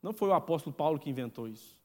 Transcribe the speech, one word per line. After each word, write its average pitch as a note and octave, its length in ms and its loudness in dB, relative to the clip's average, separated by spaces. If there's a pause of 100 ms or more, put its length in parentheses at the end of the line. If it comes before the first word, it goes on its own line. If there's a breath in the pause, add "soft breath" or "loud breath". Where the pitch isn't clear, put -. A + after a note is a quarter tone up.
Não G3 100 -4
foi G#3 160 0
o F#3+ 60 8
apóstolo D#3 420 0
Paulo D3+ 220 2
que C#3+ 100 -8
inventou B2 400 -6
isso. - 360 -18